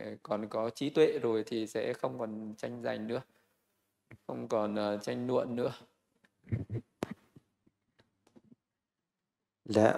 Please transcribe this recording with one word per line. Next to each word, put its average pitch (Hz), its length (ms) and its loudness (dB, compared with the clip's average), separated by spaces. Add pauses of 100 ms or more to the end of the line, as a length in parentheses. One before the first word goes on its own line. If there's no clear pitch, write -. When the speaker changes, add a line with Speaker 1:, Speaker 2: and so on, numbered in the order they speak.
(220)
Speaker 1:
còn 107 260 -2
có 113 220 -2
trí 139 200 -4
tuệ 156 280 6
rồi 113 280 2
thì 113 200 -2
sẽ 120 260 -2
không 127 260 -4
còn 110 380 -6
tranh 120 260 -8
giành 117 240 -4
nữa, 120 140 -2 (1080)
không 120 220 -6
còn, 107 260 2
ờ, 104 220 0
tranh 123 300 -4
luận 127 300 0
nữa. 127 160 0 (4000)
Speaker 2:
Dạ, 110 340 6